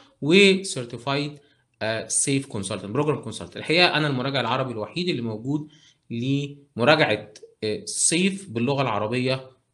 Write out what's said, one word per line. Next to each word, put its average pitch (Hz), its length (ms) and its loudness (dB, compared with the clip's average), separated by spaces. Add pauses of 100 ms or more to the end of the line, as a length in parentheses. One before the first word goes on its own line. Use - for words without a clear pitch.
(220)
وسيرتيفايد، 147 1160 2 (440)
آه، 110 260 -2
سيف 139 380 0
كونسلتنت، 98 440 -6
بروجرام 143 320 0
كونسلتنت. 95 340 -10
الحقيقة 160 380 4
أنا 151 120 2
المراجع 135 340 -2
العربي 127 320 -2
الوحيد 113 360 -4
اللي 135 140 -2
موجود 120 460 -4 (420)
لمراجعة، 135 1200 0 (300)
آه، 104 200 -4
سيف 190 640 0
باللغة 123 340 0
العربية 123 680 -2 (240)